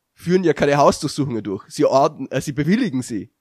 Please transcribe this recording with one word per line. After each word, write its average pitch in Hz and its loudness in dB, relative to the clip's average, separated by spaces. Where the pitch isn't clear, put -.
führen 185 0
ja 160 4
keine 143 2
Hausdurchsuchungen 143 0
durch. 101 -6
Sie 147 0
ordnen, 135 0
äh, 131 -4
sie 156 -6
bewilligen 147 -2
sie. 104 -10